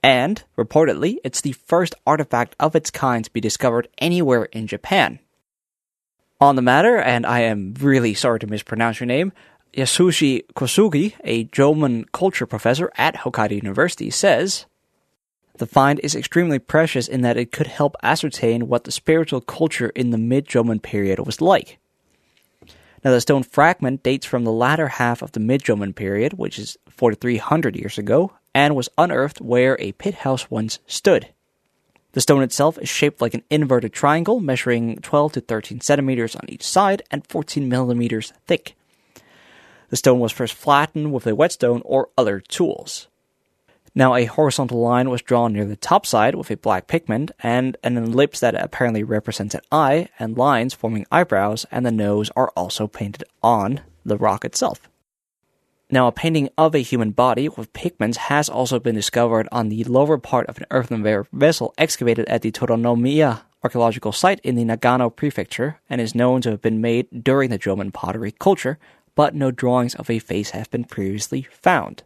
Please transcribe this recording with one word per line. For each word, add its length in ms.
And, 400
reportedly, 680
it's 160
the 100
first 420
artifact 540
of 160
its 140
kind 360
to 80
be 80
discovered 560
anywhere 480
in 220
Japan. 520
On 160
the 60
matter, 360
and 280
I 160
am 360
really 360
sorry 260
to 80
mispronounce 540
your 60
name, 260
Yasushi 680
Kosugi, 600
a 200
Jomon 680
culture 320
professor 500
at 200
Hokkaido 400
University, 540
says, 560
"The 80
find 360
is 140
extremely 440
precious 480
in 140
that 140
it 160
could 160
help 360
ascertain 680
what 140
the 80
spiritual 500
culture 480
in 220
the 80
mid-Jomon 600
period 460
was 160
like." 380
Now, 80
the 100
stone 220
fragment 600
dates 240
from 160
the 80
latter 360
half 340
of 100
the 80
mid-Jomon 560
period, 380
which 260
is 180
forty-three 500
hundred 380
years 220
ago, 340
and 200
was 220
unearthed 420
where 400
a 120
pit 240
house 340
once 380
stood. 400
The 80
stone 200
itself 380
is 100
shaped 320
like 140
an 160
inverted 420
triangle, 460
measuring 580
twelve 360
to 80
thirteen 380
centimeters 560
on 140
each 160
side 460
and 160
fourteen 420
millimeters 640
thick. 280
The 60
stone 240
was 120
first 240
flattened 580
with 140
a 80
whetstone 500
or 320
other 220
tools. 680
Now, 220
a 100
horizontal 540
line 300
was 120
drawn 320
near 120
the 100
top 300
side 300
with 160
a 60
black 300
pigment 440
and 420
an 140
ellipse 420
that 160
apparently 480
represents 520
an 60
eye, 380
and 180
lines 360
forming 380
eyebrows 600
and 140
the 60
nose 440
are 200
also 320
painted 360
on 380
the 140
rock 280
itself. 440
Now, 180
a 40
painting 460
of 180
a 40
human 320
body 360
with 240
pigments 460
has 320
also 280
been 160
discovered 600
on 160
the 160
lower 320
part 300
of 100
an 120
earthenware 600
vessel 460
excavated 500
at 140
the 100
Toronomiya 920
archaeological 480
site 320
in 120
the 100
Nagano 440
prefecture 720
and 120
is 120
known 280
to 100
have 100
been 200
made 420
during 260
the 80
Jomon 360
pottery 400
culture, 440
but 180
no 160
drawings 460
of 140
a 100
face 300
have 200
been 140
previously 680
found. 540